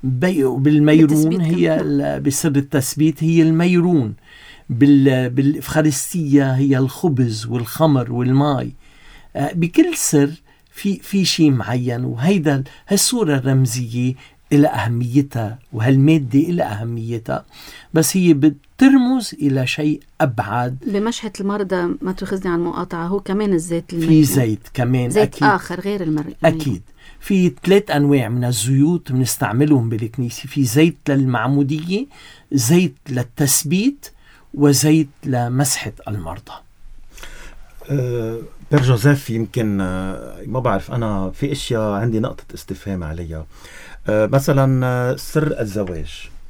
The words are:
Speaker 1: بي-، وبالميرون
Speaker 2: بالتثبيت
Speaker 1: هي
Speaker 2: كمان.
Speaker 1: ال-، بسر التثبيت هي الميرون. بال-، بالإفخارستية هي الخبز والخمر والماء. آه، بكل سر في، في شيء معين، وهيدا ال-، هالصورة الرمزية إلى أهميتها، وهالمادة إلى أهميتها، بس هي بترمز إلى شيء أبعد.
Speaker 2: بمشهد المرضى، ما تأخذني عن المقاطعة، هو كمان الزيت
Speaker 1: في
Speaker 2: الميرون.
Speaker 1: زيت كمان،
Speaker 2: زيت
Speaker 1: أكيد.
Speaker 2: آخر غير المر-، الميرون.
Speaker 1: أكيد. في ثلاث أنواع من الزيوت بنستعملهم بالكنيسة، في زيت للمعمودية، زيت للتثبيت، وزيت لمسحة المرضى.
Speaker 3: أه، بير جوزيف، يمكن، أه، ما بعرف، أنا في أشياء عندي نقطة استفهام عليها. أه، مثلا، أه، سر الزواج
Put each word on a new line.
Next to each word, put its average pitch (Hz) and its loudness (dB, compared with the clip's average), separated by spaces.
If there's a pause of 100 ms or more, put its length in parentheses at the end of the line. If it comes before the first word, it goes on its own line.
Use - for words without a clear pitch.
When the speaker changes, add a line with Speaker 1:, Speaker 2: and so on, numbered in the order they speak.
Speaker 1:
بي-، 135 0
وبالميرون 151 4
Speaker 2:
بالتثبيت 156 2
Speaker 1:
هي 165 2
Speaker 2:
كمان. - 0
Speaker 1:
ال-، 143 -2
بسر 143 -2
التثبيت 143 0
هي 165 4
الميرون. 165 2 (560)
بال-، 135 4
بالإفخارستية 143 0
هي 135 2
الخبز 127 -2
والخمر 123 0
والماء. 127 0 (680)
آه، 143 -4
بكل 233 2
سر 143 2 (400)
في، 196 -4
في 196 -2
شيء 156 4
معين، 120 -2
وهيدا 143 0
ال-، 131 -4 (240)
هالصورة 196 0
الرمزية 127 0 (360)
إلى 147 6
أهميتها، 120 -2 (140)
وهالمادة 135 2
إلى 170 0
أهميتها، 117 -6 (480)
بس 160 2
هي 180 6
بترمز 247 2
إلى 135 0
شيء 151 -2 (220)
أبعد. 123 -2 (100)
Speaker 2:
بمشهد 214 -4
المرضى، 190 -4
ما 185 -4
تأخذني 185 -6
عن 170 -2
المقاطعة، 170 -6
هو 196 -2
كمان 196 -2
الزيت 170 -4
Speaker 1:
في 175 -10
Speaker 2:
الميرون. 160 6
Speaker 1:
زيت 117 0
كمان، 123 0
Speaker 2:
زيت - 2
Speaker 1:
أكيد. - -2
Speaker 2:
آخر 180 2
غير 196 -4
المر-، 151 -2
الميرون. 160 -2
Speaker 1:
أكيد. 117 -4 (380)
في 185 2 (100)
ثلاث 196 2
أنواع 143 2
من 123 -2
الزيوت 135 0
بنستعملهم 127 0
بالكنيسة، 117 -6
في 143 -2
زيت 151 2 (120)
للمعمودية، 139 0 (460)
زيت 143 2 (120)
للتثبيت، 147 -2 (460)
وزيت 143 4 (160)
لمسحة 123 -2 (140)
المرضى. 82 -10 (1400)
Speaker 3:
أه، 120 -4 (320)
بير 147 4
جوزيف، 131 2
يمكن، 110 -2
أه، 92 -6
ما 123 -4
بعرف، 117 -2
أنا 107 -2
في 143 -4
أشياء 110 -2
عندي 110 -2
نقطة 107 -6 (100)
استفهام 95 -10
عليها. 78 -8 (600)
أه، 107 2
مثلا، 135 2
أه، 123 -2
سر 151 -4
الزواج 92 -8 (200)